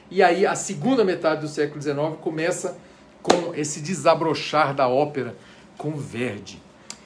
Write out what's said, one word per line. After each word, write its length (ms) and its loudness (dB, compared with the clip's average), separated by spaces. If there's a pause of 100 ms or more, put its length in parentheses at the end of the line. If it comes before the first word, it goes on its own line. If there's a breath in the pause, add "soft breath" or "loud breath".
e 140 4
aí 240 6
a 80 0
segunda 480 0
metade 380 2
do 80 -6
século 320 -4
dezenove 380 -2
começa 600 -4 (420 loud breath)
com 320 2
esse 280 -6
desabrochar 960 2
da 120 2
ópera 480 0 (420 loud breath)
com 200 -6
Verdi. 680 -8 (440 loud breath)